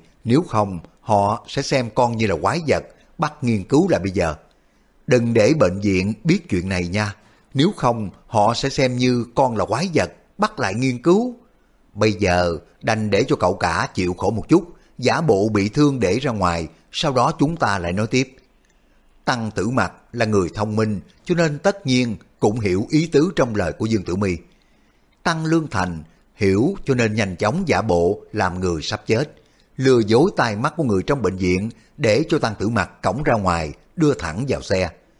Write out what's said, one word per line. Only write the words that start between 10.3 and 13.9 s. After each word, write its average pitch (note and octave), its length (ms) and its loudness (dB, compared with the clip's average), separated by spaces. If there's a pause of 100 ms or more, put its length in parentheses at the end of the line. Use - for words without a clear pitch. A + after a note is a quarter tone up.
bắt G#3 220 -2
lại G2+ 140 -2
nghiên B2 280 -2
cứu. A3+ 320 2 (600)
Bây G#2+ 180 2
giờ F2+ 440 0 (260)
đành A2 280 -2
để G2+ 180 2
cho D3+ 80 0
cậu F#2 180 0
cả F2 400 -2